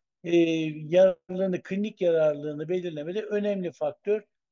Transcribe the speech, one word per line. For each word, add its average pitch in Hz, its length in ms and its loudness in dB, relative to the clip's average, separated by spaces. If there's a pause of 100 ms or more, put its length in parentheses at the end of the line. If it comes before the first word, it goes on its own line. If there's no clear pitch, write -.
(240)
e, 175 120 2 (520)
yararlılığını, 185 720 2
klinik 202 380 -4
yararlılığını 151 680 0
belirlemede 175 540 -4
önemli 208 500 -4
faktör - 500 -4 (300)